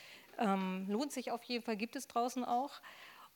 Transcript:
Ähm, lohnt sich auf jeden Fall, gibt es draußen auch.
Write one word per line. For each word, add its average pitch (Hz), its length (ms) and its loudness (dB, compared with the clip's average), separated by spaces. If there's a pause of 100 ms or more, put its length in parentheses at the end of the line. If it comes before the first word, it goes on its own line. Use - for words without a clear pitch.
(380)
Ähm, 190 500 4
lohnt 247 220 2
sich 247 220 -2
auf 233 100 -2
jeden 240 220 -2
Fall, 220 120 2
gibt 233 200 -4
es 262 100 -4
draußen 240 380 2
auch. 254 360 0 (560)